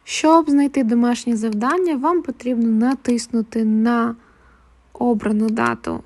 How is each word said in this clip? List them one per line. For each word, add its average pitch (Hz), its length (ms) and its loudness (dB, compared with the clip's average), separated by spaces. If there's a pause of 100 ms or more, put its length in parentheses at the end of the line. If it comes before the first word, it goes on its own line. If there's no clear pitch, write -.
Щоб 320 420 4
знайти 285 340 2
домашнє 240 520 0
завдання, 254 600 -2
вам 320 260 0
потрібно 240 460 -2
натиснути 226 960 -2
на 233 520 0 (760)
обрану 220 580 0
дату 233 560 -4